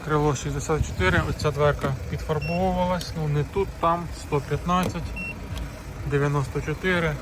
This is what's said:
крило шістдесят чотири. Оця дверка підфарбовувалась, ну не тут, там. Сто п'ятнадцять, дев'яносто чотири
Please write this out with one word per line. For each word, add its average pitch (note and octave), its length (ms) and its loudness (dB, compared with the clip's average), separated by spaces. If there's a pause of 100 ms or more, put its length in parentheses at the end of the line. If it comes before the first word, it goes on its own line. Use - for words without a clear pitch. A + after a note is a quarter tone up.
крило D3 300 2
шістдесят C#3+ 520 0
чотири. F3+ 440 4
Оця D3 200 0
дверка C#3+ 440 2 (160)
підфарбовувалась, F3 1040 0
ну D#3 120 0
не D3 160 2
тут, G3 240 -2 (120)
там. E3+ 240 4 (160)
Сто D3 200 0
п'ятнадцять, E3+ 720 0 (920)
дев'яносто C#3+ 540 0
чотири E3 600 0